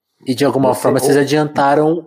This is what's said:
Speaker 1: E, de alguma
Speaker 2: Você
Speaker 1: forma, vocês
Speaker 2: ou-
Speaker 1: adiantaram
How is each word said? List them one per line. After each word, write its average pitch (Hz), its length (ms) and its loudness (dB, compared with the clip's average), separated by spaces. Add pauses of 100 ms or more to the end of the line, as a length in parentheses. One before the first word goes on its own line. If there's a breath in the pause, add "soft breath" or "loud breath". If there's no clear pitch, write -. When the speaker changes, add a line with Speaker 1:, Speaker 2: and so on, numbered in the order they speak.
(260)
Speaker 1:
E, 127 80 -4
de 117 100 -2
alguma 131 300 0
Speaker 2:
Você - 80 -10
Speaker 1:
forma, 131 160 0
vocês 139 180 2
Speaker 2:
ou- 143 60 2
Speaker 1:
adiantaram 151 840 0